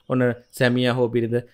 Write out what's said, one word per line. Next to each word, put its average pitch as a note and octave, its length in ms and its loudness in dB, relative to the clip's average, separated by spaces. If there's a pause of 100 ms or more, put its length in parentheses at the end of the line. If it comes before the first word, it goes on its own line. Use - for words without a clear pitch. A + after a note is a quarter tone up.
ඔන්න B2+ 180 0 (260)
සැමියා B2 460 0
හෝ B2 140 0
බිරිඳ A#2 280 -2 (180)